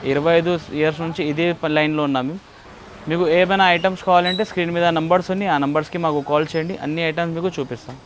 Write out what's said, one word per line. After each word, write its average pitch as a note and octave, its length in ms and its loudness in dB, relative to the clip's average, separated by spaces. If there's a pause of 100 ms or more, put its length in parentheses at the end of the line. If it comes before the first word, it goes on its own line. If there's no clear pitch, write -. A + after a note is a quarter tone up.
(140)
ఇరవై D3+ 260 2
ఐదు E3+ 200 0 (220)
ఇయర్స్ D#3 240 0
నుంచి E3 160 -6 (100)
ఇదే E3 160 0 (140)
ప-, D#3 160 -2
లైన్లో D3+ 320 2
ఉన్నాము. C3+ 260 -2 (760)
మీకు E3+ 160 0 (140)
ఏమైనా F#3+ 260 4 (100)
ఐటమ్స్ F3+ 320 -2
కావాలంటే F3+ 420 4
స్క్రీన్ E3+ 280 -2
మీద F3 80 2 (120)
నంబర్స్ E3 360 2
ఉన్నాయి, F#3+ 220 -2
ఆ - 100 0
నంబర్స్కి D3+ 400 -2
మాకు D3 240 0
కాల్ D3+ 240 2
చేయండి. E3+ 220 -4 (100)
అన్ని D#3+ 160 -4 (100)
ఐటమ్స్ E3 260 -4
మీకు F3 220 -2
చూపిస్తాం. B2 360 -8 (100)